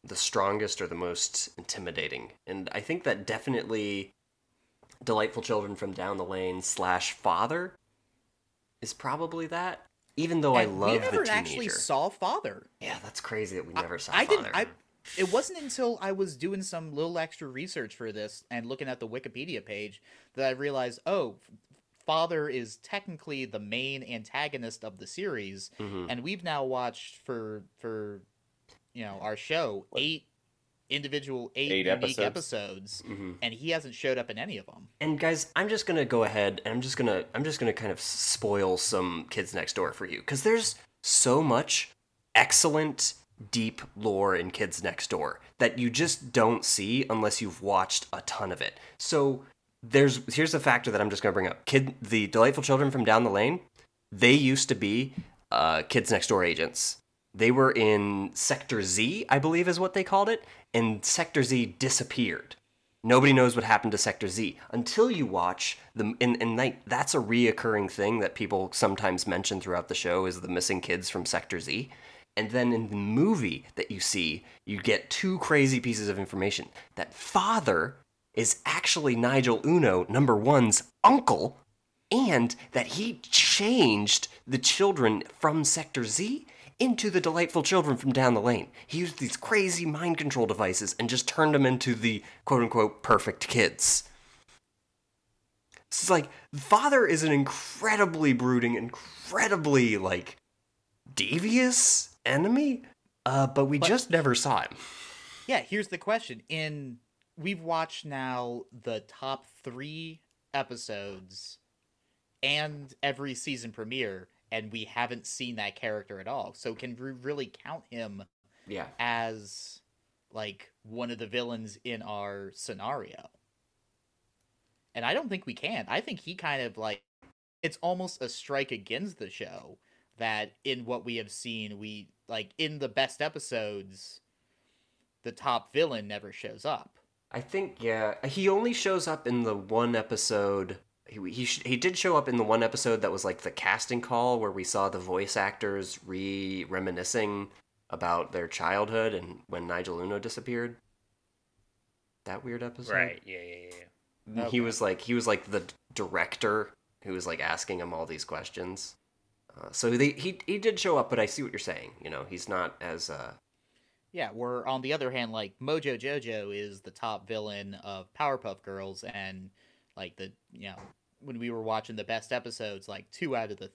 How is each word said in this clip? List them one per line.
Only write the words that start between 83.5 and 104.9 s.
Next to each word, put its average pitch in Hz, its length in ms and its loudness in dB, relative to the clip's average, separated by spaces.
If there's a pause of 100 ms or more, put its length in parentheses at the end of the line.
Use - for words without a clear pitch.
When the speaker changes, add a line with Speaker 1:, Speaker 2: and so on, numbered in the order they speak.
Speaker 1:
the 131 100 0
children 131 680 4 (160)
from 156 240 2
Sector 139 420 0
Z 196 400 -2 (340)
into 233 300 2
the 180 100 4
Delightful 170 420 2
Children 151 360 4
from - 160 0
Down 127 220 6
the 107 40 4
Lane. 107 300 2 (180)
He 156 120 -4
used 170 200 -4
these 131 160 -4
crazy 185 500 0
mind 160 320 0
control 139 280 0
devices 98 520 0
and 117 120 -2
just 123 180 0
turned 156 260 4
them 139 120 8
into 127 280 4
the 110 300 0 (220)
quote-unquote 117 580 4
perfect - 460 4
kids. - 560 4 (1800)
It's - 220 -2
like, 165 200 4 (260)
Father 240 500 6
is 160 180 2
an 160 80 4
incredibly 160 1000 2
brooding, 120 420 4
incredibly, 139 1200 2
like, 92 400 -2 (760)
devious 220 1040 2 (100)
enemy, 233 580 2 (420)
uh, 135 220 4
but 139 180 4
we 143 140 2
Speaker 2:
But 135 80 4
Speaker 1:
just 247 240 2
never 143 240 4
saw 117 260 2
him. - 160 -8 (720)